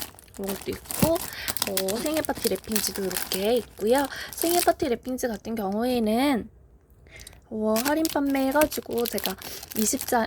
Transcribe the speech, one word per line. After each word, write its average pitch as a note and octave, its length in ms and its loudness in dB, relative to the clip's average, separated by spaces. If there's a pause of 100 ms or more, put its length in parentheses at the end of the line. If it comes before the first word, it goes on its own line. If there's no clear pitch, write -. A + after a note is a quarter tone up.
(400)
이런 G3 160 -6
것도 - 160 -6
있고, - 420 0
어, G3 840 -2
생일 D4+ 240 0
파티 - 260 -2
랩핑지도 G3 560 -2
이렇게 G3 520 0
있고요. A#3+ 500 0 (240)
생일 F4 300 2
파티 E4+ 280 2
랩핑지 B3+ 380 -4
같은 A3 280 -6
경우에는, A3+ 920 2 (1000)
어, A3 260 0 (100)
할인 D4+ 260 2
판매해가지고 C4+ 920 2
제가 G#3 300 -2 (420)
이십 A3+ 300 2
장, A3+ 200 4